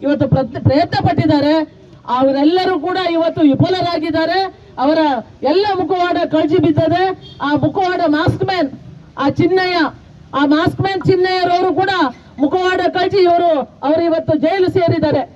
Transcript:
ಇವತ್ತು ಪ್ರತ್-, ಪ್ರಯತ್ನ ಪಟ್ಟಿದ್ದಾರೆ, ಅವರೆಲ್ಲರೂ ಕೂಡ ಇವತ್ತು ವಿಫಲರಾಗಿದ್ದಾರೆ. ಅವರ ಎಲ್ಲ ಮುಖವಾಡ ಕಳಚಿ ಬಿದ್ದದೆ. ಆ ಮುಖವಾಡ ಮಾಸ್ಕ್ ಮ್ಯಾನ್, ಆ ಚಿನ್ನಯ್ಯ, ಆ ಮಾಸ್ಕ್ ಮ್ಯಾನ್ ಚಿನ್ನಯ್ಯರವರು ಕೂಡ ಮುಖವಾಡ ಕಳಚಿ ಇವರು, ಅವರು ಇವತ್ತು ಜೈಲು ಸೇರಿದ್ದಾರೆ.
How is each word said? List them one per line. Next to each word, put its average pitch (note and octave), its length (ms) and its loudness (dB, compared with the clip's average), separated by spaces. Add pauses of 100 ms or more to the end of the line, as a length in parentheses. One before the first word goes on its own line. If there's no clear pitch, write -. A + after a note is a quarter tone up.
ಇವತ್ತು C#4+ 280 0
ಪ್ರತ್-, B3+ 340 -4
ಪ್ರಯತ್ನ D#4 300 2 (100)
ಪಟ್ಟಿದ್ದಾರೆ, D4+ 480 2 (640)
ಅವರೆಲ್ಲರೂ D4+ 580 2 (120)
ಕೂಡ F4+ 100 -2 (200)
ಇವತ್ತು E4 320 0
ವಿಫಲರಾಗಿದ್ದಾರೆ. E4+ 920 0 (460)
ಅವರ D#4+ 140 2 (520)
ಎಲ್ಲ F#4+ 140 2 (160)
ಮುಖವಾಡ F4 360 0 (160)
ಕಳಚಿ D#4+ 340 2
ಬಿದ್ದದೆ. E4 360 2 (440)
ಆ C#4+ 40 0 (140)
ಮುಖವಾಡ F4+ 360 0 (160)
ಮಾಸ್ಕ್ F4+ 340 -2
ಮ್ಯಾನ್, E4+ 200 -2 (520)
ಆ C#4 40 2 (140)
ಚಿನ್ನಯ್ಯ, F4+ 360 0 (640)
ಆ C#4+ 40 2 (120)
ಮಾಸ್ಕ್ F4 300 -2
ಮ್ಯಾನ್ F#4+ 240 -2
ಚಿನ್ನಯ್ಯರವರು F#4 720 0
ಕೂಡ F#4+ 100 0 (520)
ಮುಖವಾಡ F#4 380 0 (160)
ಕಳಚಿ F#4 320 0
ಇವರು, F4 240 2 (340)
ಅವರು D#4+ 220 2
ಇವತ್ತು D#4+ 260 0 (100)
ಜೈಲು F4+ 340 0
ಸೇರಿದ್ದಾರೆ. D#4 440 0 (120)